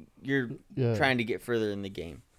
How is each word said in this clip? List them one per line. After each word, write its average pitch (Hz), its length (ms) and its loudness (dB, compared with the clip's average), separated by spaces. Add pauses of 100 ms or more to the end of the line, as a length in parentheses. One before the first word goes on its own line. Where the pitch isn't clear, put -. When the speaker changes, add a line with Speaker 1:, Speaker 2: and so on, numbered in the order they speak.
(220)
Speaker 1:
you're 131 280 0 (260)
Speaker 2:
Yeah. 120 200 2
Speaker 1:
trying 131 220 4
to 117 60 2
get 107 180 -2
further 110 280 2
in 101 120 -4
the 98 80 -6
game. 82 320 -10 (160)